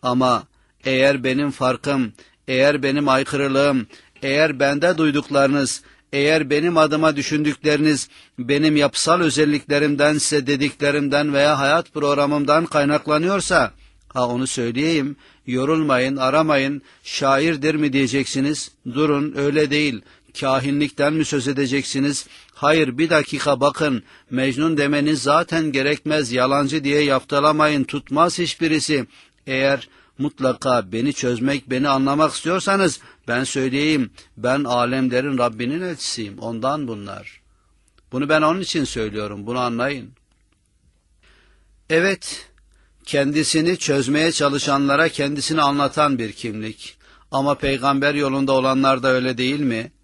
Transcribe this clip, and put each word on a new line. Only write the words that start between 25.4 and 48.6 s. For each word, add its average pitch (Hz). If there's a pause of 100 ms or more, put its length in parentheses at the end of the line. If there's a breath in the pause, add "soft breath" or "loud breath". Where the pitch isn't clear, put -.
gerekmez, 143
yalancı 135
diye 147
yaftalamayın, 147
tutmaz 147
hiçbirisi. 156 (400 soft breath)
Eğer 135 (300 soft breath)
mutlaka 127
beni 123
çözmek, 127
beni 131
anlamak 139
istiyorsanız, 185 (280 loud breath)
ben 123
söyleyeyim, 135 (260 loud breath)
ben 127
alemlerin 127
Rabbinin 120
elçisiyim, 117
ondan 117
bunlar. 101 (720)
Bunu 139
ben 156
onun 165
için 165
söylüyorum, 104
bunu 120
anlayın. 123 (1800 soft breath)
Evet, 180 (540)
kendisini 156
çözmeye 147
çalışanlara 139
kendisini 147
anlatan 143
bir 110
kimlik. 110 (340 soft breath)
Ama 135
peygamber 139
yolunda 135
olanlar 135